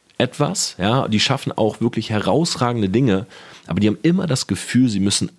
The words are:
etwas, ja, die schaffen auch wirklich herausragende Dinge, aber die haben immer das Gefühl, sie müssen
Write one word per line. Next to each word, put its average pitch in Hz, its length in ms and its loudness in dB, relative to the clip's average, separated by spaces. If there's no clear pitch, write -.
etwas, - 600 -2
ja, 110 300 0
die 107 120 2
schaffen - 320 -2
auch 107 280 0
wirklich 113 300 -2
herausragende 117 800 0
Dinge, 104 360 2
aber - 140 -2
die 104 60 4
haben 104 160 0
immer 180 240 2
das 139 200 -2
Gefühl, 120 440 0
sie 101 100 -2
müssen 98 380 -2